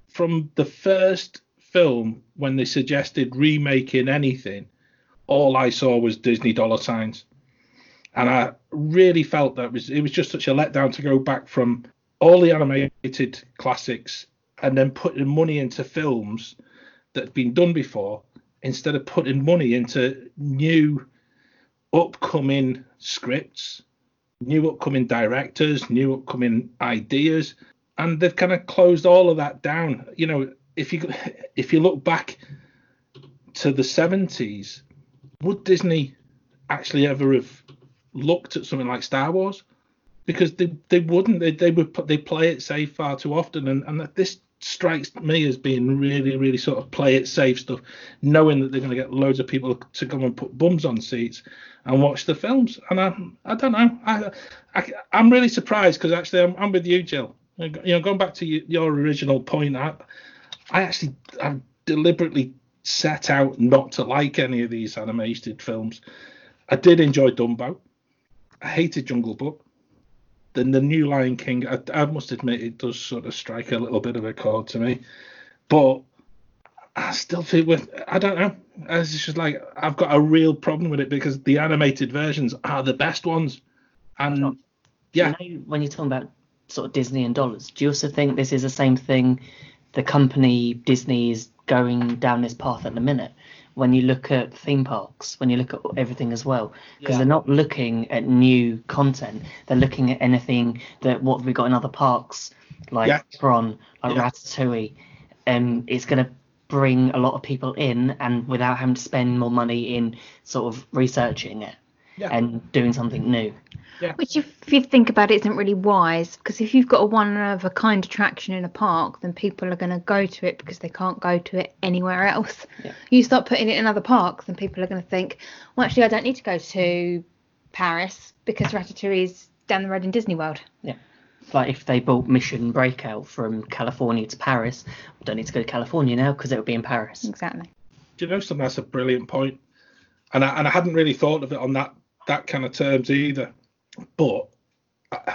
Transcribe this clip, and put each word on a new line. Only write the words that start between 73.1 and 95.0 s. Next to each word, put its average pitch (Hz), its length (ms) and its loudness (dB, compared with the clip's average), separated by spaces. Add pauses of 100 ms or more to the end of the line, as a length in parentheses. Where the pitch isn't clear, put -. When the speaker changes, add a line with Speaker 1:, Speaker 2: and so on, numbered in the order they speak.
Speaker 1:
of 113 80 -10
strike 113 380 -12
a 120 80 0
little 120 200 -4
bit 120 160 -6
of 110 100 -8
a 110 80 -8
chord 110 340 -4
to 120 120 -8
me. 123 200 -2 (680)
But 135 340 6 (920)
I - 160 -6
still - 300 -6
feel 165 240 2
with, 160 240 0 (180)
I - 120 -2
don't 196 180 0
know. 196 180 0 (340)
It's 156 360 -2
just 156 120 -6
like, 160 240 -2 (160)
I've 151 200 -4
got 147 160 2
a 147 60 8
real 156 340 6
problem 156 380 -4
with 143 80 -2
it, 139 100 -4
because 139 320 -2
the 139 160 4
animated 147 540 0
versions 147 420 -2 (120)
are 139 180 -4
the 127 100 0
best 156 320 -4
ones. 165 360 -2 (580)
And 143 180 0
Speaker 2:
John, 135 220 -2 (540)
Speaker 1:
yeah. 160 260 2
Speaker 2:
you 175 160 -14
know, 143 100 -14
when 151 160 -4
you're 147 80 -4
talking 151 220 -8
about 127 180 -6 (380)
sort - 180 -8
of - 80 -12
Disney 131 300 -2
and 120 100 -2
dollars, 120 380 -4
do - 140 -4
you 147 40 2
also 143 200 -2
think 143 260 0
this 135 180 -2
is 131 80 0
the 135 80 -4
same 131 260 2
thing 127 440 2 (540)
the 143 100 -2
company 131 720 2
Disney 123 560 0
is 113 180 -6 (160)
going 120 520 2
down 120 240 2
this 120 120 -4
path 123 320 -6
at 113 80 -8
the 117 80 -6
minute? 127 300 -2 (440)
When 127 180 2
you 127 100 4
look 131 280 0
at 127 220 0
theme 139 300 -2
parks, - 560 -8